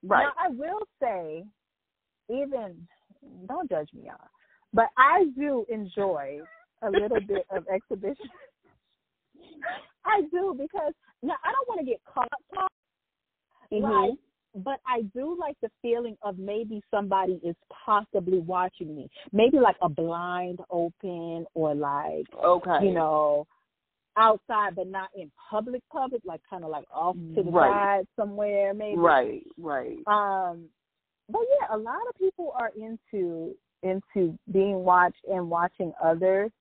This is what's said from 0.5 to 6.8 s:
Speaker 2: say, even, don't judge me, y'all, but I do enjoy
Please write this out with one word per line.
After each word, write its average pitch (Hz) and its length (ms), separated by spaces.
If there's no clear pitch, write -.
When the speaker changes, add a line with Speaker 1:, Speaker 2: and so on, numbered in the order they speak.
Speaker 2:
say, 175 440
even, 226 580
don't 285 220
judge 156 240
me, - 140
y'all, - 220
but 226 240
I 320 300
do 269 320
enjoy 180 720